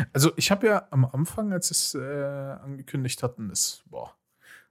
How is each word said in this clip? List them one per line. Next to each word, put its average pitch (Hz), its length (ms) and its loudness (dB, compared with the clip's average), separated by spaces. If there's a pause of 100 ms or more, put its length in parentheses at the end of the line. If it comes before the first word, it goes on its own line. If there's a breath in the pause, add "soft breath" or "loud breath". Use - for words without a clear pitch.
(140)
Also 143 220 6
ich - 140 0
hab 196 140 4
ja 208 260 4
am 131 160 4
Anfang, 185 480 -2
als 180 160 -2
es, - 240 0
äh, 143 80 -4
angekündigt 139 1200 -6
hatten, 113 300 -4
ist, - 340 -2
boah, - 300 -12 (560 soft breath)